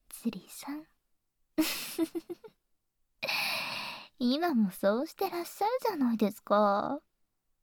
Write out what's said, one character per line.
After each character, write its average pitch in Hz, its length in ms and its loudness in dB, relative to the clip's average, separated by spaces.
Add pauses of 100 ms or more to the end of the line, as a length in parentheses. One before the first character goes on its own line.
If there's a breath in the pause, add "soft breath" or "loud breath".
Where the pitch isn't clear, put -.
つ - 220 -6
り - 180 -12
さ - 240 -10
ん。 302 140 -10 (720)
<laughs> - 920 -2 (1700 loud breath)
今 285 360 2
も 214 180 4
そ 214 320 2
う 320 40 -6
し - 60 -14
て 381 160 -2
ら 349 120 -4
っ - 20 -4
し - 180 -6
ゃ 403 40 2
る 427 60 2 (100)
じ 466 80 2
ゃ 381 80 -2
な 247 160 4
い 220 40 0
で 208 140 2
す - 100 -14
か。 208 600 2 (600)